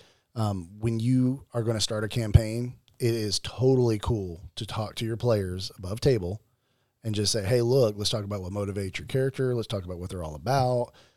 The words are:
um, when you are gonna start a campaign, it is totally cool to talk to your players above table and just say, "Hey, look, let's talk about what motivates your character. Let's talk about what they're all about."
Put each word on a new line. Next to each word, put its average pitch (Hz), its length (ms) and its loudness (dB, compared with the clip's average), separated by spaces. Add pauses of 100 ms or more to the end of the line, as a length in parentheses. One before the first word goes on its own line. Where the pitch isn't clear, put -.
(340)
um, 101 340 -2 (100)
when 113 220 0
you 127 440 2 (100)
are 120 80 0
gonna 110 180 0
start 107 240 0
a 104 40 0
campaign, 113 680 2 (240)
it 117 160 2
is 107 240 -2
totally 123 600 4
cool 95 440 -2 (140)
to 104 100 -8
talk 107 300 -6
to 117 100 -4
your 113 100 -2
players 101 640 0
above 98 220 -8
table 107 420 2 (640)
and 110 100 -4
just 104 180 0
say, 104 120 -2
"Hey, 120 180 4
look, 117 340 4
let's 101 140 -2
talk 107 140 -2
about 101 180 -6
what 90 100 -8
motivates 101 460 -4
your 78 80 -12
character. 131 480 0
Let's 113 140 -4
talk 98 160 -6
about 90 140 -10
what 90 120 -8
they're 90 140 -6
all 78 100 -8
about." 123 580 0 (240)